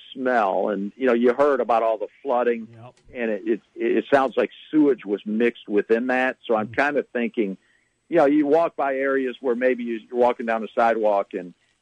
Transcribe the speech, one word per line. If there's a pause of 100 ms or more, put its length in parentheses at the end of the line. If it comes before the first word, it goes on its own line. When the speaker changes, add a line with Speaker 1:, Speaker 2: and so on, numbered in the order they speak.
(160)
Speaker 1:
smell,
and,
you
know,
you
heard
about
all
the (160)
flooding,
Speaker 2:
Yep. (200)
Speaker 1:
and
it,
it, (140)
it
sounds
like (220)
sewage
was
mixed
within
that. (100)
So
I'm
Speaker 2:
Mm-hmm.
Speaker 1:
kind
of
thinking, (500)
you
know,
you
walk
by
areas
where
maybe
you, (100)
you're
walking
down
the
sidewalk
and (280)